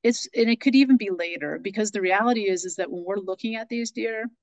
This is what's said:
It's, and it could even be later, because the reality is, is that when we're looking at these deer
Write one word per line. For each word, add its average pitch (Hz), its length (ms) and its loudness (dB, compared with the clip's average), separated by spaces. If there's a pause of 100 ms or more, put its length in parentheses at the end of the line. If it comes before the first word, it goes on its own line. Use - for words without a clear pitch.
It's, - 340 0
and 233 140 4
it 233 120 2
could 262 120 2
even 262 240 8
be 196 140 0
later, 170 500 -4
because 208 300 -4
the 202 100 -4
reality 202 480 2
is, 180 160 -2
is 180 120 -8
that 175 120 -4
when 175 160 -8
we're 196 120 -4
looking 196 380 -6
at 226 140 -10
these 233 220 -4
deer 226 340 -6 (180)